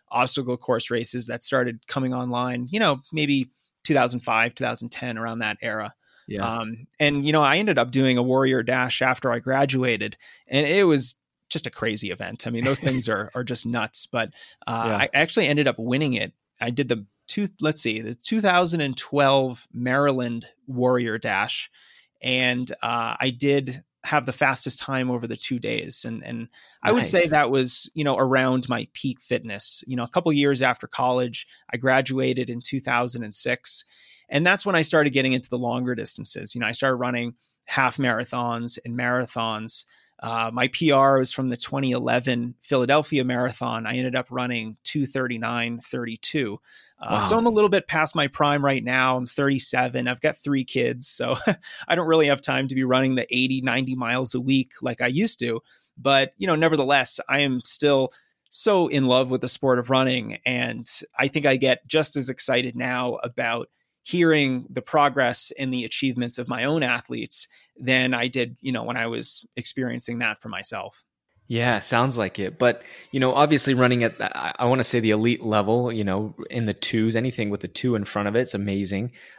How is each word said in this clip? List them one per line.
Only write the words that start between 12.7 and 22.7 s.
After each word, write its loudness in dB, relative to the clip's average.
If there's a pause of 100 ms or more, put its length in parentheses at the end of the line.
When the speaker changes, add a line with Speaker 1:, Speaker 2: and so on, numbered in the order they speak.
Speaker 1:
things -2
Speaker 2:
<laughs> -
Speaker 1:
are, -2
are -4
just -4
nuts, -4
but, -4 (380)
uh, -4
Speaker 2:
Yeah. 0
Speaker 1:
I 0
actually 2
ended 2
up -2
winning 0
it. -4 (280)
I -4
did -2
the -2 (200)
two, -2 (140)
let's 0
see, -4
the -8
two -2
thousand 4
and -2
twelve 2
Maryland 0 (220)
Warrior 2
Dash. -2 (500)
And, 0 (120)